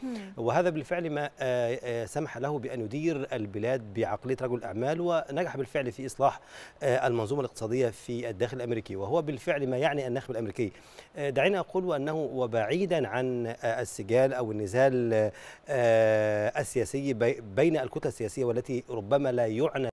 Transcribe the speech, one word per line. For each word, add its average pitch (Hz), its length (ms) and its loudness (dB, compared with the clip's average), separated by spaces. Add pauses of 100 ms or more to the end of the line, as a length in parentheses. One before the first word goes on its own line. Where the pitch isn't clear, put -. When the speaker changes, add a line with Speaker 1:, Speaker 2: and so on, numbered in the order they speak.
Speaker 1:
مم. 233 340 -8
Speaker 2:
وهذا 135 340 2
بالفعل 160 400 -4
ما، 147 200 -4 (100)
آه، 123 420 0
آه، 117 220 -4
سمح 143 340 -6
له 143 200 -4
بأن 123 220 -6
يدير 143 520 -2
البلاد 107 640 -2
بعقلية 110 480 -2
رجل 120 220 -2
أعمال، 127 360 -2
ونجح 160 560 -2
بالفعل 131 360 -2
في 135 140 -8
إصلاح، 131 340 2 (420)
آه، 131 240 4
المنظومة 120 340 2
الاقتصادية 120 480 0
في 117 420 -6
الداخل 117 260 -2
الأمريكي، 117 400 -4
وهو 113 260 0
بالفعل 143 480 -2
ما 127 80 0
يعني 143 280 2
الناخب 127 240 -2
الأمريكي. 110 420 -2 (440)
آه، 143 140 -2
دعيني 160 280 4
أقول 180 360 -2
أنه 143 200 -2
وبعيدًا 131 920 0
عن، 123 380 -2
آه، 117 340 -2
السجال 120 520 2
أو 123 200 -2
النزال، 110 760 4 (380)
آه، 110 920 4
السياسي 135 520 -2
بي-، 117 280 2
بين 131 360 2
الكتل 143 320 -4
السياسية 120 360 -4
والتي 120 460 0
ربما 123 420 0
لا 120 140 2
يعنى 131 460 0